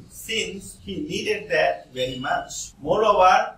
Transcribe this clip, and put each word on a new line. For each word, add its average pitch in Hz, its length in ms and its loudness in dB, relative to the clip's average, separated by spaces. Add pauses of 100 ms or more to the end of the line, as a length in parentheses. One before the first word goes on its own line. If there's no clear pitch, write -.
(280)
since 196 340 -6 (240)
he 196 80 -8 (180)
needed 208 300 -4 (140)
that - 420 0
very 131 200 -4 (120)
much। - 220 -4 (360)
Moreover, 196 480 6 (220)